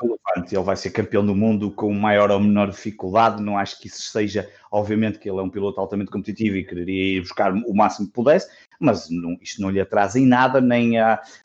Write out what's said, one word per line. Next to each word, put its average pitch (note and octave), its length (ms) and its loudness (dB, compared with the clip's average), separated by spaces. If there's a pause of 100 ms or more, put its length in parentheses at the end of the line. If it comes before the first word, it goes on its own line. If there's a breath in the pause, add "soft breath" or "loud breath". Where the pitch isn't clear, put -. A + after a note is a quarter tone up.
relevante, G2 560 -4
ele F#2 80 0
vai F#2+ 120 0
ser F#2 160 -6
campeão G#2 340 0
do G2+ 80 2
mundo G#2 360 0
com G#2 220 -4
maior G2+ 380 4
ou G2+ 100 2
menor G2+ 300 4
dificuldade, G#2 720 0
não G2+ 160 -4
acho G2 200 -6
que - 100 -18
isso - 120 -16
seja, G#2 480 -4 (240 loud breath)
obviamente G#2+ 460 0
que - 100 -12
ele F#2+ 120 -4
é - 20 -2
um F#2 80 -4
piloto G2 280 -6
altamente G2 320 -4
competitivo G2+ 460 -4
e F2+ 80 -4
quereria F#2+ 540 -2
ir - 20 -4
buscar G2 320 -2
o A2 220 -2
máximo G2+ 320 0
que - 80 -12
pudesse, C#3 340 2 (320 soft breath)
mas G#2 300 0
não, E2+ 320 -6
isto - 180 -10
não G2 80 -2
lhe G2 100 0
atrasa G2+ 400 0
em C3+ 60 4
nada, B2+ 340 6
nem A#2+ 400 2
a, A2 220 2 (240 loud breath)